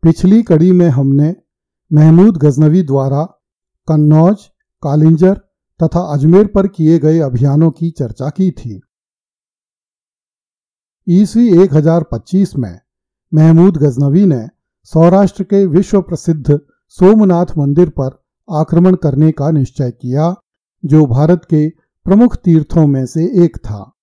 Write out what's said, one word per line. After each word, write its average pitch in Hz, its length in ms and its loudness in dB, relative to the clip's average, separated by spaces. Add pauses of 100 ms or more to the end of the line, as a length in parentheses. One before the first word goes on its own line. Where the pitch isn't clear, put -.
पिछली 185 400 2
कड़ी 175 300 0
में 175 160 2
हमने 139 460 0 (560)
महमूद 165 460 4
गजनवी 151 460 0
द्वारा 139 420 -4 (640)
कन्नौज, 156 560 2 (380)
कालिंजर 156 520 2 (460)
तथा 165 200 -2 (120)
अजमेर 160 340 2
पर 196 220 -2
किए 165 300 0
गए 156 200 0
अभियानों 143 520 0
की 165 200 -8
चर्चा 131 400 -10
की 190 200 -4
थी। 110 300 -14 (2250)
ईस्वी 196 560 2
एक 180 120 0
हजार 160 380 0
पच्चीस 185 440 -4
में 98 220 -10 (540)
महमूद 165 440 4
गजनवी 143 500 0
ने 123 200 -2 (440)
सौराष्ट्र 180 540 2
के 196 220 0
विश्व 185 360 0
प्रसिद्ध 147 560 -4 (380)
सोमनाथ 185 640 2
मंदिर 147 320 0
पर 135 280 -10 (300)
आक्रमण 170 460 0
करने 156 380 0
का 147 180 -4
निश्चय 135 420 -4
किया, 147 420 -4 (480)
जो 156 240 2
भारत 156 380 0
के 151 240 -2 (380)
प्रमुख 214 300 2
तीर्थों 160 500 0
में 135 200 -2
से 165 200 -4 (180)
एक 165 140 -4
था। 202 260 -14 (180)